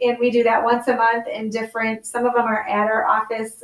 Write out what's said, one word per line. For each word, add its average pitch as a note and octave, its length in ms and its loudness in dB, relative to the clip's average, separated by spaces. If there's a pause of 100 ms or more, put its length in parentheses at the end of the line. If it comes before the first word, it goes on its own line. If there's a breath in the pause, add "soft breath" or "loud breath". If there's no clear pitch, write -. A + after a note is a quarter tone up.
And A#3+ 180 2
we A#3+ 120 2
do A#3 120 4
that A3+ 200 2
once A#3+ 260 0
a A#3 60 2
month A#3 320 2
in A3 220 -6
different, A3 560 -4
some A#3+ 200 -2
of B3 80 2
them A3 120 2
are G#3+ 220 -2
at G#3 220 0
our A3 180 0
office, A3 560 -2